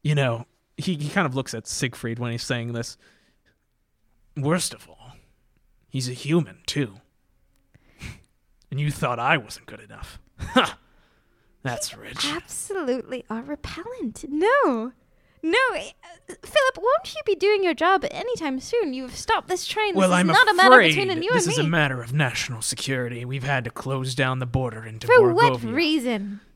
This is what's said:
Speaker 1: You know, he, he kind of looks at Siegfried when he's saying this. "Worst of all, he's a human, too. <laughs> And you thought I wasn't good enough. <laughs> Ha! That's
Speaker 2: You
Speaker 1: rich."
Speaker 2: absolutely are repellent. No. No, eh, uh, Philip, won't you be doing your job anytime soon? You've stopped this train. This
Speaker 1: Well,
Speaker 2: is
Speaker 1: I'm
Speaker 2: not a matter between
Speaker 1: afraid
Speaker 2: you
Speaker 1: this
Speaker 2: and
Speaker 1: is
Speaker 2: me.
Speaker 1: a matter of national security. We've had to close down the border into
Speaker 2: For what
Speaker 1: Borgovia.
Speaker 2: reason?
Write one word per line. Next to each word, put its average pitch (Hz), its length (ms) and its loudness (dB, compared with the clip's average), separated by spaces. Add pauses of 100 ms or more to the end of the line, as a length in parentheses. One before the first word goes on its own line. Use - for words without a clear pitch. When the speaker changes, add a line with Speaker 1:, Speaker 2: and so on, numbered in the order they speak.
Speaker 1:
You 151 120 2
know, 120 320 0 (300)
he, 180 180 -2
he 147 160 -6
kind 180 160 0
of 127 80 -4
looks 131 200 -4
at 110 120 -10
Siegfried 117 520 -6
when 120 140 -4
he's 117 120 -6
saying 117 280 -4
this. 117 240 -6 (1400)
"Worst 151 380 0
of - 140 -20
all, - 240 -20 (760)
he's 127 200 -4
a 127 60 -6
human, 139 520 -2
too. 120 280 -4 (1040)
<laughs> - 80 -12 (600)
And 131 80 -8
you 147 120 -2
thought 123 280 -4
I 135 200 2
wasn't - 280 -12
good - 140 -16
enough. - 380 -18 (200)
<laughs> - 20 -
Ha! - 380 -2 (840)
That's 123 300 -6
Speaker 2:
You - 80 -18
Speaker 1:
rich." - 300 -8
Speaker 2:
absolutely 277 1000 -6
are 226 120 -6
repellent. 294 840 -10
No. 302 640 2 (500)
No, 330 160 2 (160)
eh, 302 160 -8 (140)
uh, 339 380 -20
Philip, 523 360 2
won't 523 360 0
you 622 100 -8
be 403 120 0
doing 403 280 2
your 349 80 2
job 349 380 2
anytime 330 500 -6
soon? 392 320 -2
You've 254 240 -10
stopped - 320 -2
this 370 180 -4
train. 427 280 -2
This 381 60 2
Speaker 1:
Well, 381 120 6
Speaker 2:
is 180 60 4
Speaker 1:
I'm 180 80 4
Speaker 2:
not 466 240 6
a 392 40 2
matter 359 280 10
between 156 280 2
Speaker 1:
afraid 330 140 -2
Speaker 2:
you 427 80 0
Speaker 1:
this 453 140 2
Speaker 2:
and - 60 0
Speaker 1:
is - 80 0
Speaker 2:
me. 147 40 2
Speaker 1:
a 156 40 0
matter 143 340 0
of 117 100 -8
national 127 480 -2
security. 123 640 -6
We've 127 200 -6
had 135 200 -2
to 117 60 -6
close 131 460 -4
down 131 240 0
the 127 60 -4
border 120 380 -4
into 110 220 -10
Speaker 2:
For 427 260 8
what 440 220 6
Speaker 1:
Borgovia. 233 200 -4
Speaker 2:
reason? 240 680 0 (160)